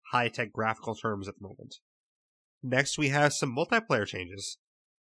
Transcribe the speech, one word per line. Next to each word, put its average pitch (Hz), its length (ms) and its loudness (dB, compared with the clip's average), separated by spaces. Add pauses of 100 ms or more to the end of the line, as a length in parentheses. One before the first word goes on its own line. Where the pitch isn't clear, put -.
(120)
high-tech 120 400 0
graphical 110 420 -2
terms 101 340 -4
at 101 80 -10
the 98 120 -14
moment. - 280 -16 (840)
Next, 127 360 2
we 147 100 4
have 143 240 6
some 131 240 -2
multiplayer 160 500 2
changes. 92 520 -10 (440)